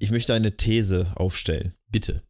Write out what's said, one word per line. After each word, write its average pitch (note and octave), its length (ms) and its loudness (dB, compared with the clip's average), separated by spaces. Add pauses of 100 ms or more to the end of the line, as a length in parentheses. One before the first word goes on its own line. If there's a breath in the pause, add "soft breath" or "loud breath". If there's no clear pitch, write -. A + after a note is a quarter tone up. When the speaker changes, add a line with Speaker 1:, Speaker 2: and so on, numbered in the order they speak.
Speaker 1:
Ich G#2 100 -2
möchte A#2 240 0
eine A2 220 2
These F#2+ 580 2
aufstellen. F2+ 600 -2 (180)
Speaker 2:
Bitte. - 380 0